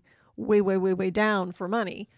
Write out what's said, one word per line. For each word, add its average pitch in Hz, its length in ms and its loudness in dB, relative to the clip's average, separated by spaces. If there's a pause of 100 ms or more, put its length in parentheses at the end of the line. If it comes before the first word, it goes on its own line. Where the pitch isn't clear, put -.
(380)
way, 208 240 2
way, 190 160 2
way, 190 160 2
way 190 180 -2
down 208 400 0
for 175 160 -8
money. 208 400 -4 (100)